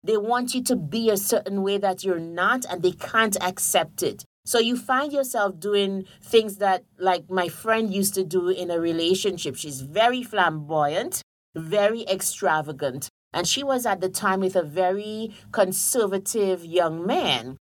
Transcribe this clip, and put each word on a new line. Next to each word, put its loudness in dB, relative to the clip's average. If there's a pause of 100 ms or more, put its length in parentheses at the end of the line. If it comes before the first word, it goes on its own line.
They 2
want 0
you -2
to 2
be 0
a 4
certain 0
way 0
that 0
you're 0
not, 0
and -6
they 4
can't 0
accept -4
it. -4 (220)
So 0
you 2
find -2
yourself -2
doing 0 (160)
things 2
that, 2 (120)
like, 0
my 0
friend 0
used 0
to 0
do 0
in 0
a 0
relationship. 0
She's -10
very 0
flamboyant, 0 (320)
very 2
extravagant. -2 (240)
And -2
she 0
was 0
at 2
the 0
time 0
with 0
a 4
very -2 (200)
conservative 0
young 0
man. 0